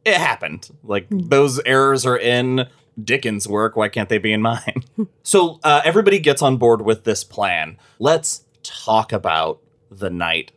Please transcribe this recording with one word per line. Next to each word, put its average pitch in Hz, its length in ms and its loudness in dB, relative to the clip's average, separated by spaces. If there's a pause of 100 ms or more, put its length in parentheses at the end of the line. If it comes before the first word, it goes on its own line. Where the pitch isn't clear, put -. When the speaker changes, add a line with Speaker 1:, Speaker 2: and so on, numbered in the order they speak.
Speaker 1:
it 214 100 4
happened. 104 540 -4 (120)
Like, 101 280 -6
Speaker 2:
Mm. 196 180 -4
Speaker 1:
those 139 380 2
errors 135 400 2
are 123 120 2
in 123 500 0 (340)
Dickens' 110 440 -4
work. 107 300 -2
Why 107 120 0
can't 104 200 -6
they 110 100 2
be 107 140 -2
in 107 80 0
mine?" 117 420 -4 (140)
<laughs> 214 120 -4 (140)
So, 175 400 2
uh, 151 220 4
everybody 196 360 4
gets 143 200 2
on 131 160 2
board 117 260 4
with 107 220 0
this 110 180 -2
plan. 85 540 -4 (220)
Let's 156 460 0 (180)
talk - 500 -2
about 80 480 -2 (300)
the 98 200 -8
night 85 460 -4